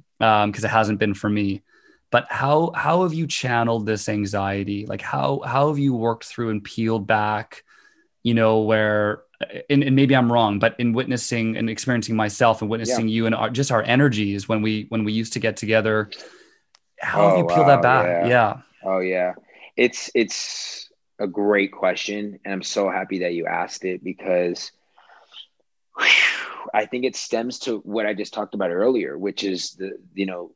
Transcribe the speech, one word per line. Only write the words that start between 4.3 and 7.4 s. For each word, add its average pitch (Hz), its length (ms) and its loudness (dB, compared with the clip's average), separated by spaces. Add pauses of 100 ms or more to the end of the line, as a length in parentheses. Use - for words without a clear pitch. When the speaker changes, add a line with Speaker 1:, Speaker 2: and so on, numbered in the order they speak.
Speaker 1:
Like, 104 140 -8
how, 139 440 -2
how 135 240 2
have 151 100 -2
you 139 160 2
worked 113 300 -2
through 117 260 -6
and 104 140 -4
peeled 110 420 -2
back, 107 560 -2 (600)